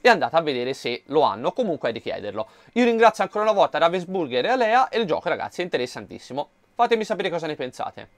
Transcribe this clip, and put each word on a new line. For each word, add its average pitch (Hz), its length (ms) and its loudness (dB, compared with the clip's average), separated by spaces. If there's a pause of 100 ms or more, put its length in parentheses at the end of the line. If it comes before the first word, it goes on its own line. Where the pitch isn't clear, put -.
e 247 80 6
andate 139 260 2
a 170 60 6
vedere 131 320 -2
se - 340 -6
lo 147 140 4
hanno, 117 300 0
comunque 170 380 -2
a - 20 -2
richiederlo. 104 560 -6 (260)
Io 240 120 4
ringrazio 226 380 4
ancora 208 220 -2
una 220 80 2
volta 156 260 2
Ravensburger 170 640 0
e 208 40 0
Alea 240 400 2
e 220 100 -2
il 226 60 0
gioco, 151 240 -2
ragazzi, 127 320 -6
è - 20 -2
interessantissimo. 127 840 -8 (260)
Fatemi 233 280 2
sapere 190 260 -4
cosa 165 180 -4
ne 151 80 -4
pensate. - 640 -10